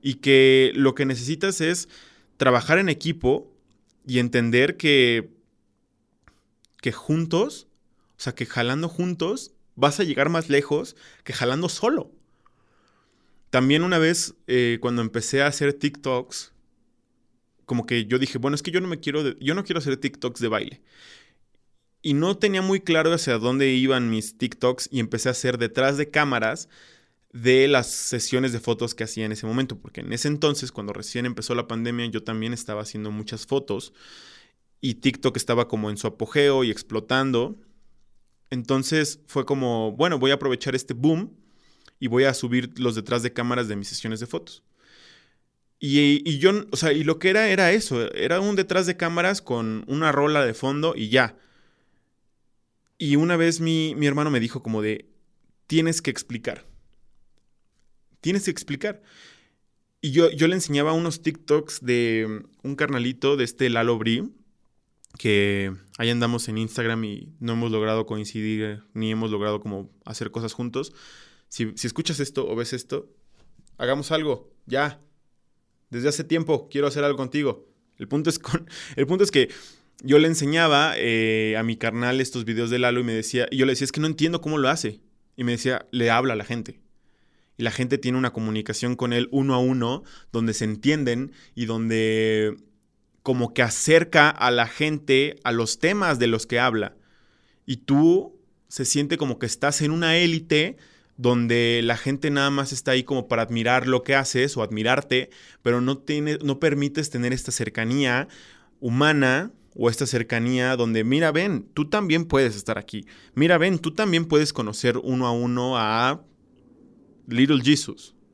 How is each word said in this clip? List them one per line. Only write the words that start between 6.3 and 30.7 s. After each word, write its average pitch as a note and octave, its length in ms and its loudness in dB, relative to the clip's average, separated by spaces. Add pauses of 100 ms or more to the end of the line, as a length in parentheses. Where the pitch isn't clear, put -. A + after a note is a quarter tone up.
que B2 60 -2
juntos, E3 760 -2 (500)
o - 20 -20
sea, - 160 -8
que B2 100 -6
jalando C#3 420 -2
juntos F3 680 -4 (220)
vas C#3+ 240 2
a G#3 40 2
llegar D#3+ 260 0
más E3 200 -2
lejos C#3 460 0 (280)
que B2+ 100 -12
jalando C3+ 360 -2
solo. - 420 -2 (1400)
También C3+ 340 4
una F3+ 140 2
vez, D#3+ 380 2 (100)
eh, B2 360 2
cuando A#2+ 200 -2
empecé A2+ 400 -2
a C#3+ 60 4
hacer C#3+ 260 0
TikToks, C#3+ 800 -6 (1120)
como A#2+ 220 -4
que A#2 180 0
yo B2 140 0
dije, C3 180 -2
"Bueno, C3+ 160 -2
es D3 80 -4
que - 80 -6
yo F3 120 0
no F#3 60 -6
me E3 120 -6
quiero D3+ 240 -4
de-, C3+ 160 -4
yo C#3+ 160 -2
no G3+ 80 -4
quiero E3+ 160 -4
hacer C3+ 180 -2
TikToks B2+ 420 -6
de A#2 80 -2
baile". G#2+ 340 -4 (1200)
Y D3 100 0
no F3 240 0
tenía G3 240 0
muy F#3+ 200 0
claro D#3+ 300 2
hacia C#3+ 280 0
dónde C3 340 2
iban B2+ 380 2
mis A2 260 -4
TikToks B2 540 -2
y C3 80 -2
empecé A#2 300 -2
a - 20 0
hacer B2 260 -2
detrás B2+ 400 0
de D3 140 -4
cámaras C3 580 0 (640)
de B2+ 340 6
las C3 200 2
sesiones B2+ 680 -2
de A#2 60 -4
fotos A#2 340 -4
que - 100 -8
hacía A2 220 -6
en G#2+ 60 -4
ese G#2+ 160 -8
momento, B2 320 -4
porque - 220 -18
en - 120 -8
ese A#2+ 140 -4
entonces, D3 440 0